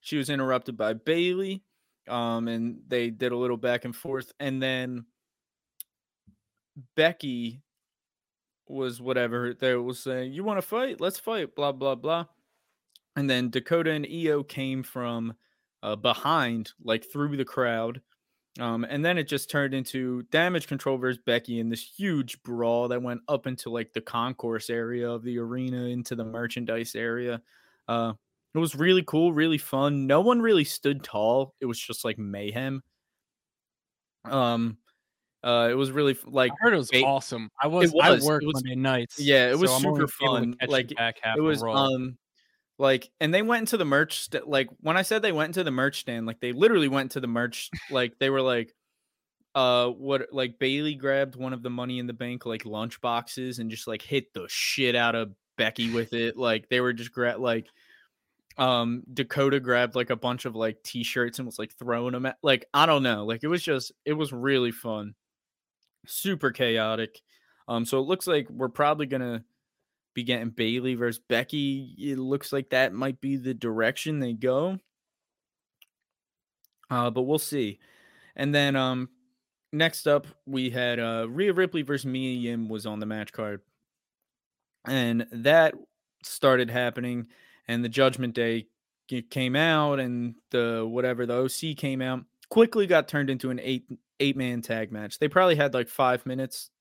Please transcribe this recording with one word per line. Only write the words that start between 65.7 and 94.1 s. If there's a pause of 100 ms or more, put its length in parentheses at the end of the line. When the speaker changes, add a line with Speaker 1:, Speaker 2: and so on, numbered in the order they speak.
Speaker 1:
Super
chaotic. (480)
Um,
so
it
looks
like
we're
probably
gonna (720)
be
getting
Bayley
versus
Becky.
It
looks
like
that
might
be
the
direction
they
go. (2000)
Uh,
but
we'll
see. (580)
And
then,
um, (640)
next
up, (200)
we
had,
uh,
Rhea
Ripley
versus
Mia
Yim
was
on
the
match
card. (1300)
And
that (480)
started
happening, (420)
and
the
Judgment
Day (440)
c-,
came
out,
and (160)
the,
whatever,
the
O
C
came
out. (240)
Quickly
got
turned
into
an
eight, (340)